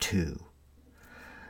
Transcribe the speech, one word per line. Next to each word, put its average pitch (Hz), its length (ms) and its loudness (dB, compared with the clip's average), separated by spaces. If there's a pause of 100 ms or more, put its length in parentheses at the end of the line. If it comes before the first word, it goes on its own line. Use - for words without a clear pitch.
two. 87 400 4 (1080)